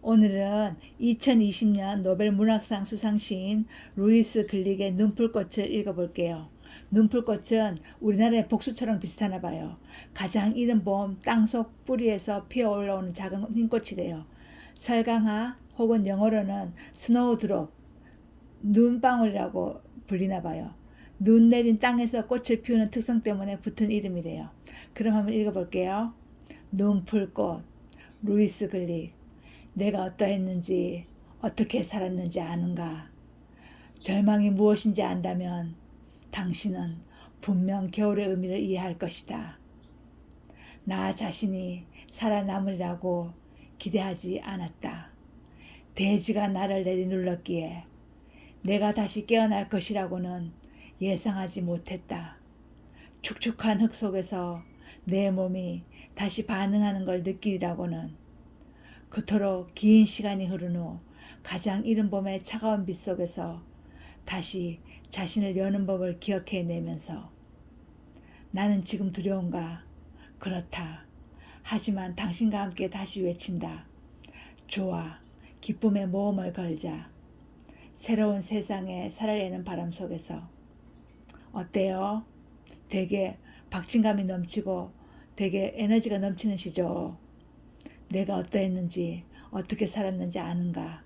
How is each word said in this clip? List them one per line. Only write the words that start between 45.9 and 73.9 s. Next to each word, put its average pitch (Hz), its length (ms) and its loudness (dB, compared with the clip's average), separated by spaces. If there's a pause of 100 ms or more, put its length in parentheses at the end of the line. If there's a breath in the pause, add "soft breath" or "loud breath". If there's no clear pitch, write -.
대지가 202 520 2
나를 196 360 0
내리눌렀기에 180 1000 -2 (800 loud breath)
내가 202 300 2
다시 208 320 -4
깨어날 214 440 2
것이라고는 180 840 -4 (500 loud breath)
예상하지 190 600 -2
못했다. 170 760 -6 (840 loud breath)
축축한 220 600 -2
흙 226 120 4
속에서 180 720 -4 (400 loud breath)
내 196 280 2
몸이 185 520 -2 (320 loud breath)
다시 202 300 -4
반응하는 196 600 0
걸 180 180 -2
느끼리라고는. 175 920 -4 (920 loud breath)
그토록 196 680 0
긴 214 300 10
시간이 202 420 -4
흐른 175 280 -4
후 170 240 -6 (440 loud breath)
가장 190 420 -2
이른 214 240 2
봄의 190 340 -2
차가운 220 420 -2
빛 180 100 -4
속에서 170 640 -6 (640 loud breath)
다시 175 540 -6 (300 loud breath)
자신을 196 480 -2
여는 196 280 2
법을 180 340 -2
기억해내면서, 170 1120 -4 (1200 loud breath)
나는 196 340 0
지금 190 260 -4
두려운가? 175 720 -4 (560 loud breath)
그렇다. 175 640 -8 (560 loud breath)
하지만 190 540 -4
당신과 208 460 0
함께 190 280 -4
다시 196 320 -8
외친다. 170 640 -4 (840 loud breath)